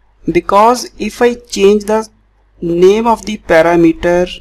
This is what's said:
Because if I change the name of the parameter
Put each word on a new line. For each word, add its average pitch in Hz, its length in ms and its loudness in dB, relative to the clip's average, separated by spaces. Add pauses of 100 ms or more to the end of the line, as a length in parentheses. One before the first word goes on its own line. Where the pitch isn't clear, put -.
(300)
Because 208 680 0
if 208 220 -8
I 240 140 0
change 202 500 0
the 220 240 -4 (520)
name 185 460 2
of 220 200 -2
the 208 120 -8
parameter 170 920 0 (100)